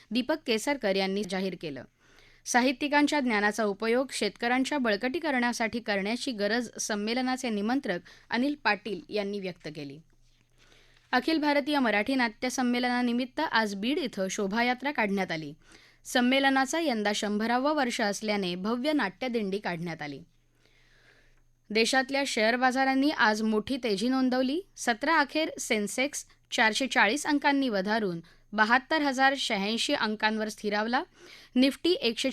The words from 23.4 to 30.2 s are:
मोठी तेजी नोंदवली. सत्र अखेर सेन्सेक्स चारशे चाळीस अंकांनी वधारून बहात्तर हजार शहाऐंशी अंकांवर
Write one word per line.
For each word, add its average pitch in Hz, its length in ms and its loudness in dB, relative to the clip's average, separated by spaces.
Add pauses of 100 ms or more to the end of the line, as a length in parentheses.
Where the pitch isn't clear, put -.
मोठी 220 340 0
तेजी 226 320 -2
नोंदवली. 262 520 0 (160)
सत्र 247 340 -2
अखेर 311 400 2 (100)
सेन्सेक्स 233 640 -2 (260)
चारशे 226 360 2
चाळीस 240 400 2
अंकांनी 285 420 2
वधारून 196 520 0 (320)
बहात्तर 247 500 4
हजार 269 340 4
शहाऐंशी 226 580 0
अंकांवर 214 540 0